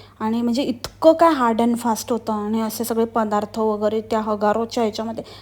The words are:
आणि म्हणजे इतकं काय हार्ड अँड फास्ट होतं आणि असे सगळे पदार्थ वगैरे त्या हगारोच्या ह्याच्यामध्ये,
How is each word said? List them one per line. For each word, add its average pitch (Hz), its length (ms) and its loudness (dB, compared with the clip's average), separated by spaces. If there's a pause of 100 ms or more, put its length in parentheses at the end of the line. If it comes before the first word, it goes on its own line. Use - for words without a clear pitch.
(200)
आणि 226 220 -2
म्हणजे 240 200 0
इतकं - 500 4
काय 330 180 6
हार्ड 233 320 2
अँड 233 140 2
फास्ट 233 360 -2
होतं 226 200 -2
आणि 214 280 -2
असे 220 240 -4
सगळे 226 200 0
पदार्थ 214 540 -2
वगैरे 214 420 0
त्या 220 200 -2
हगारोच्या 214 640 0
ह्याच्यामध्ये, 226 420 -4 (180)